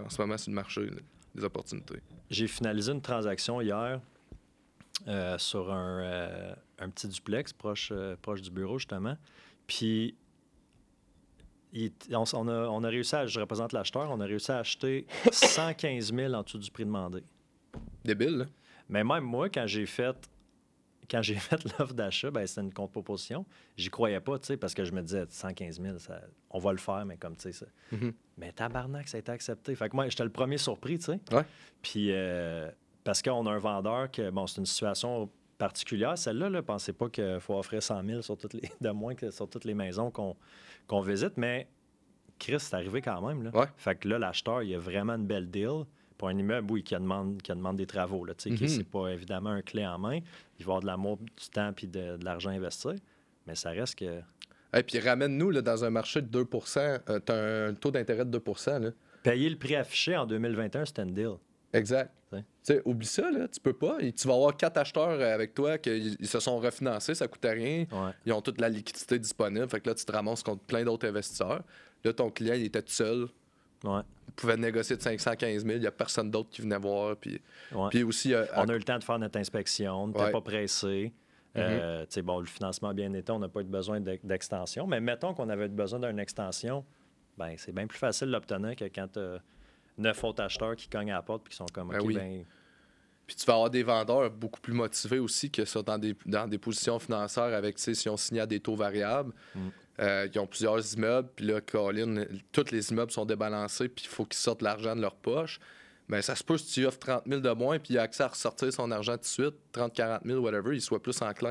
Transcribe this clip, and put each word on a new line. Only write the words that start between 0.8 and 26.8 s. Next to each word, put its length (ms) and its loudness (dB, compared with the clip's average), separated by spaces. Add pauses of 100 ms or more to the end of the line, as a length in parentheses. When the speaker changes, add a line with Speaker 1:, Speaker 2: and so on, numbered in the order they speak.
Speaker 1:
là, 100 -8 (380)
des 100 -6
opportunités. 560 -8 (300)
Speaker 2:
J'ai 160 0
finalisé 460 -2
une 100 -4
transaction 580 -2
hier, 400 -2 (1080)
euh, 300 -2
sur 340 -2
un, 300 -2
euh, 540 -4 (240)
un 100 -8
petit 200 -8
duplex 440 -4
proche, 400 -6
euh, 300 -4
proche 180 -6
du 100 -12
bureau, 280 -4
justement. 400 -4 (480)
Puis, 480 2 (1600)
il 120 -2
est, 300 -6
on, 100 4 (100)
on 140 0
a, 200 2
on 160 0
a 40 2
réussi 260 0
à, 120 2
je 120 -2
représente 340 -2
l'acheteur, 380 -2
on 100 -2
a 40 0
réussi 260 -2
à 80 2
acheter 480 -2 (120)
<coughs> 140 8
cent 420 6
quinze 380 -2
mille 220 0
en 80 0
dessous 160 -8
du 120 -10
prix 140 -6
demandé. 380 -4 (840)
Speaker 1:
Débile, 340 4
là. 60 0 (440)
Speaker 2:
Mais 160 4
même 180 4
moi, 260 0
quand 200 0
j'ai 180 0
fait, 300 0 (920)
quand 140 2
j'ai 120 0
<laughs> 20 -2
fait 260 0 (160)
l'offre 160 0
d'achat, 360 -2
ben, 160 -2
c'était 160 -6
une 100 -4
contre-proposition. 760 -6 (300)
J'y 120 -6
croyais 320 2
pas, 200 -2
tu 60 -16
sais, 100 -2
parce 180 -4
que 100 0
je 80 -4
me 100 -2
disais, 260 -2
cent 260 -8
quinze 240 -10
mille, 220 -6
ça, 200 -12 (300)
on 80 -4
va 140 4
le 60 0
faire, 280 -2